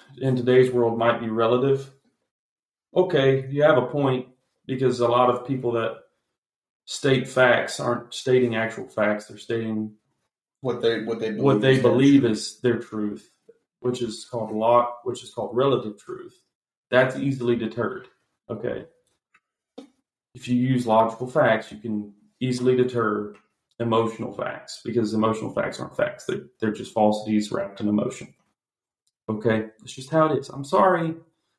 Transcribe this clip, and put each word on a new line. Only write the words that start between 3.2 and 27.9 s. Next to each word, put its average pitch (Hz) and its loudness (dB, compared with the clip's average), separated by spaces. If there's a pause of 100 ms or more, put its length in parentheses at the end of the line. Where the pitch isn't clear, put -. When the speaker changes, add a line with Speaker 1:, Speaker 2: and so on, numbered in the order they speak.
Speaker 1:
you 143 0
have 151 6
a 123 0
point, 131 -2 (380)
because 127 0
a 117 4
lot 123 4
of 123 -2
people 127 -4
that 113 -4 (880)
state 131 0
facts 127 2
aren't 120 -4
stating 127 2
actual 110 -6
facts. 107 -2
They're - -20
stating 110 -6 (680)
Speaker 2:
What 120 -6
they, 113 0
what 110 -6
they 110 -4
believe 104 -4
Speaker 1:
what 139 4
they 131 4
Speaker 2:
is - 0
their 120 4
Speaker 1:
believe 139 6
Speaker 2:
truth. 113 2
Speaker 1:
is - -8
their 110 2
truth, 104 -8 (520)
which 123 -4
is 110 -8
called 107 -8
lo-, 117 4 (160)
which 120 -8
is - -20
called 104 -8
relative 120 0
truth. - -18 (520)
That's 127 2
easily 120 -2
deterred. 110 -6 (420)
Okay. - -8 (1500)
If - -16
you 123 0
use 123 2
logical 113 2
facts, 117 0
you 107 -16
can 104 -8 (280)
easily 127 2
deter 110 0 (460)
emotional 113 -2
facts, - -10
because 110 -2
emotional 110 -2
facts - -4
aren't - -12
facts. - -4
They're, - -6 (160)
they're 107 0
just - -10
falsities 107 2
wrapped - -6
in 104 -2
emotion. - -4 (960)